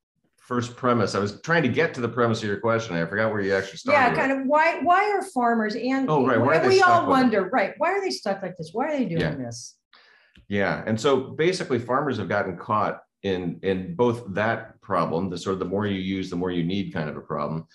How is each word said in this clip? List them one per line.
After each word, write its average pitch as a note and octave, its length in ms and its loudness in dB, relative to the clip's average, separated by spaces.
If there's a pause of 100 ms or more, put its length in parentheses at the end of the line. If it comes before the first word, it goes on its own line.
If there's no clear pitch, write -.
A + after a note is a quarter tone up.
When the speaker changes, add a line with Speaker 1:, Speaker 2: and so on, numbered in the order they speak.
(380)
Speaker 1:
first B2 380 -6
premise. A#2 380 2
I G#2 40 0
was G2+ 240 -2
trying E3 220 2
to B2 40 2
get D#3 260 2
to C3 60 -8
the A#2 80 0
premise A2+ 340 2
of A2 60 -2
your G2 120 -4
question. A2+ 360 0
I E2+ 80 0
forgot G#2+ 260 0
where G#2+ 120 -2
you G2 120 2
actually F#2+ 240 -2
started D4 220 2
Speaker 2:
Yeah, B3 80 6
Speaker 1:
with. - 100 0
Speaker 2:
kind C4+ 140 0
of C4+ 140 -2
why, D#4 340 2
why F4+ 300 4
are G4 120 0
farmers A#3 520 0
and C4 340 -2
Speaker 1:
Oh, D3+ 180 4
right, A#2+ 140 4
why - 60 4
are - 80 4
Speaker 2:
and B3 100 4
Speaker 1:
they F#4 40 4
Speaker 2:
we F#4+ 120 6
all F4+ 80 8
Speaker 1:
stuck E4+ 200 4
with C4+ 100 6
it? - 20 6
Speaker 2:
wonder, G#3+ 300 2
right? A3 260 0
Why E4 140 0
are G4 100 -2
they F#4+ 100 -4
stuck F#3+ 300 -4
like F3+ 160 -10
this? D#3+ 160 -12
Why B3 140 -2
are D4+ 100 -2
they B3+ 80 0
doing E3 160 -2
Speaker 1:
Yeah. D#3+ 140 -2
Speaker 2:
this? A#2+ 420 -10 (720)
Speaker 1:
Yeah, G2 380 0
and A2+ 120 0
so C#3 180 4 (160)
basically D#3+ 460 0
farmers B2+ 380 -2
have F#2+ 140 -6
gotten F#2+ 260 -2
caught G2 460 -2 (220)
in, F2+ 380 -4
in F2+ 320 -4
both A#2 380 0
that A2 480 -4
problem, F2 480 -2
the F2 80 -6
sort G2 160 -4
of F#2+ 60 -2
the F2+ 80 -4
more G2 200 -2
you G2 140 -2
use, F#2 300 -4
the F2 60 -6
more F2+ 140 -2
you F2 140 0
need F#2 300 -2
kind D#2 160 -4
of C#2+ 80 -10
a - 20 -12
problem. D2+ 540 -6